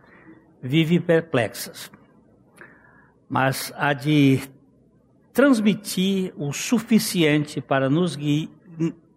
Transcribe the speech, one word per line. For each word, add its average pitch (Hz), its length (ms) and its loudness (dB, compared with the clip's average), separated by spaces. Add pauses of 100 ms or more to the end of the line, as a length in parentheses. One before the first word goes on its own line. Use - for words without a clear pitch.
(600)
vive 160 380 2
perplexas, 160 920 -2 (1400)
mas 131 460 -2
a 147 180 -2
de 139 480 2 (920)
transmitir 196 1040 0
o 143 160 -6
suficiente 160 1120 0
para 135 280 0
nos 160 260 0
gui-, 147 340 -2 (680)